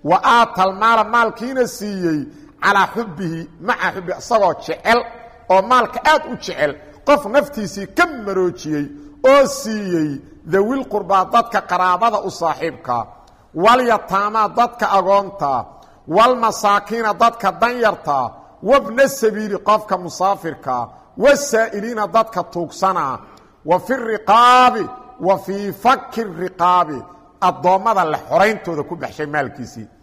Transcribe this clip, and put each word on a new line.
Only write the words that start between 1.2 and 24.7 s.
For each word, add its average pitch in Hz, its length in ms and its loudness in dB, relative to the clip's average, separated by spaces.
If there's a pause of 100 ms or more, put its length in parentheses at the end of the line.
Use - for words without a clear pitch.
siiyey, 185 520 -4 (420)
calaa 196 260 2
xubbihi, 175 540 -8 (200)
maca 190 320 -4
xubbihi, 180 260 -8
isagoo 202 360 0
jecel, 220 460 -2 (500)
oo 190 120 6
maalka 240 420 0
aad 302 180 4 (100)
u 233 40 -8
jecel, 147 360 -4 (320)
qof - 220 4
naftiisii 214 600 -4
ka - 200 0
maroojiyey, 185 760 -4 (440)
oo 277 180 6
siiyey, 196 640 -4 (340)
dawil 202 440 0
qurbaa, 190 440 0
dadka - 280 0
qaraabada 185 600 0
u 196 100 -6
saaxiibka, 151 680 -4 (580)
walyataamaa, 214 960 2
dadka 226 420 -2
agoonta, 190 600 0 (560)
walmasaakiina, 214 1080 2
dadka 208 380 2
danyarta, 214 680 0 (440)
wabna 254 460 2
sabiili, 214 500 -2
qofka 214 400 0
musaafirka, 175 800 -4 (420)
wasaa'iliina, 220 880 0
dadka 185 360 -2
tuugsana, 170 760 -4 (460)
wa 170 160 2
fi 226 160 -4
riqaabi, 233 880 4 (360)